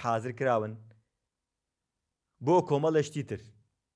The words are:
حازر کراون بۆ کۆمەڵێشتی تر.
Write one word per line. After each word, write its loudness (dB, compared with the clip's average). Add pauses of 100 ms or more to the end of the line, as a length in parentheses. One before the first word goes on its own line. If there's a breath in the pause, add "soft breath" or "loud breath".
حازر -2
کراون 0 (1700)
بۆ 6 (120)
کۆمەڵێشتی 0
تر. -8 (560)